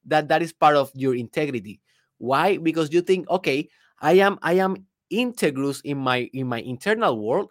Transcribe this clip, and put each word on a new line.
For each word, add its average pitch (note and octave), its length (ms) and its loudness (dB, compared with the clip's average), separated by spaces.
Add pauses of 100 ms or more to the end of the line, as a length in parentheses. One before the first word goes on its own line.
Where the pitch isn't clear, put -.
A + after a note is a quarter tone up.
that, D3+ 220 0
that D#3+ 140 2
is E3+ 100 -6
part D3+ 240 4
of C#3 180 2
your C3 200 0
integrity. A#2+ 640 -6 (400)
Why? D3 380 0
Because D#3+ 340 -2
you F3 80 2
think, F3 300 0
"Okay, D#3+ 380 -2 (320)
I D3+ 200 2
am, G3 220 2
I E3 120 0
am F#3+ 300 0 (260)
integrous D#3 760 -2
in C#3+ 140 -4
my, B2+ 360 -2
in C3 120 -6
my A#2+ 140 -4
internal D#3 580 -2
world, A#2+ 320 -2